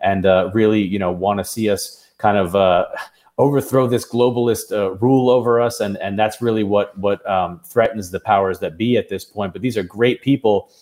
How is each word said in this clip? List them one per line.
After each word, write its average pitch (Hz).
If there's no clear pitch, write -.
and, 98
uh, 95
really, 107
you 98
know, 90
wanna 92
see 110
us -
kind 104
of, 92
uh, 92
overthrow 131
this 120
globalist, 120
uh, 98
rule 123
over 120
us. 117
And, 101
and 98
that's 110
really 110
what, 101
what, 101
um, 90
threatens 107
the 95
powers 98
that 85
be 113
at 98
this 95
point. 98
But 92
these 117
are 98
great 110
people 113